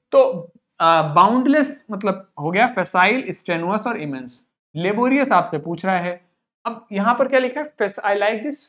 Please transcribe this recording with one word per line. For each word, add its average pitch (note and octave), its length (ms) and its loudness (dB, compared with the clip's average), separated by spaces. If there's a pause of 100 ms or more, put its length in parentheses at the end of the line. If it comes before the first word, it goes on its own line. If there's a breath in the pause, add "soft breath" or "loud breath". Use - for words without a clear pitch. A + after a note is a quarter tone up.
(120)
तो, B3+ 400 2 (280)
आ, E3 220 4
बाउंडलेस B3 880 2
मतलब G3 480 -6
हो D3+ 120 -4
गया A#3+ 240 0
facile, F#3+ 520 0
strenuous F#3 600 -4
और A#3 100 -6
इमेंस। C3+ 500 -12 (280)
लेबोरियस A#3 560 0
आपसे E3+ 260 2
पूछ E3 280 -8
रहा F#3 120 0
है, F3 280 -6 (400)
अब A#3 260 -10
यहाँ G#3 240 0
पर B3+ 120 0
क्या C4 120 2
लिखा B3+ 220 -4
है? D4 140 -12
"Fac-, G3 240 -4
I G3+ 180 0
like G#3+ 280 -2
this D4 100 -6 (140)